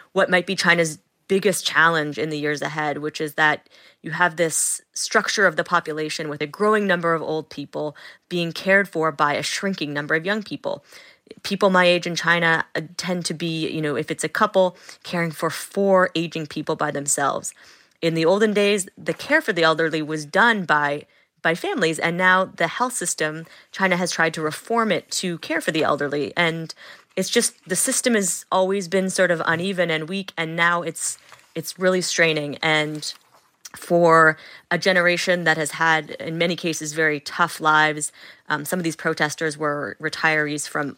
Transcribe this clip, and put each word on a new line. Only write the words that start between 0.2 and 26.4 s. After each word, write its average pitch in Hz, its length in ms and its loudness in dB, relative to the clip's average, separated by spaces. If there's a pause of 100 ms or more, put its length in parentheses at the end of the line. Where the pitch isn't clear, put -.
might 180 160 2
be 196 100 -4
China's 170 440 2 (280)
biggest 190 380 2
challenge 156 520 2
in 151 120 -2
the 151 80 -4
years 147 240 -2
ahead, 151 380 -4
which 151 200 -6
is 151 160 -6
that 151 320 4 (340)
you 170 100 -10
have 165 240 0
this - 460 -2 (120)
structure - 520 0
of 165 120 2
the 175 60 0
population 156 640 -4
with 147 120 -6
a 151 60 -4
growing 208 400 0
number 170 260 2
of 160 80 -2
old 156 280 -6
people 147 460 -8 (340)
being 175 220 -4
cared 190 360 2
for 160 240 -2
by 147 220 2
a 127 100 -2
shrinking 185 500 -4
number 147 220 -2
of 160 100 -2
young 202 180 -4
people. - 400 -8 (600)
People 196 260 2
my 180 160 6
age 175 220 4
in 175 80 -4
China, 170 500 2 (100)
uh, 160 60 -4 (160)
tend 180 280 -4
to 170 100 -4
be, 160 320 -4
you 156 140 -6
know, 147 140 -2
if 156 140 -4
it's - 140 -6
a 156 60 -2
couple, 190 460 2 (280)
caring 170 260 -2
for 160 220 -4
four 190 640 2
aging 165 320 -4
people 151 280 -4
by 151 140 -2
themselves. 143 640 -2 (480)
In 165 140 0
the 160 100 2
olden 202 280 4
days, 202 340 2 (100)
the 165 160 -4
care 311 280 0
for 233 120 -2
the 170 80 0
elderly 160 400 2
was 151 240 -6
done 196 400 4
by, 147 400 2 (380)
by 165 100 2
families, 180 460 -2
and 170 180 -2
now 185 280 4
the - 220 -2
health 247 260 -2
system, 160 520 -4 (260)
China 190 240 2
has 185 160 -2
tried 165 220 0
to 160 80 -6
reform 214 500 -2
it 156 200 -4
to 175 260 -4
care 311 240 -4
for - 100 -4
the 156 120 2
elderly. 143 520 -2
And 165 380 -2 (420)